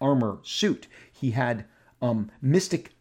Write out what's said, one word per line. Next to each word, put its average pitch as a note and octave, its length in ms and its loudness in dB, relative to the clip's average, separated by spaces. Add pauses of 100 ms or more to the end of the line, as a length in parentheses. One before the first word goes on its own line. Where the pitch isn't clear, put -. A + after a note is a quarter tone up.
armor B2+ 440 2
suit. - 420 -2 (240)
He B2+ 220 -4
had, A#2+ 320 -2 (360)
um, A2 300 -2 (100)
mystic E3 600 0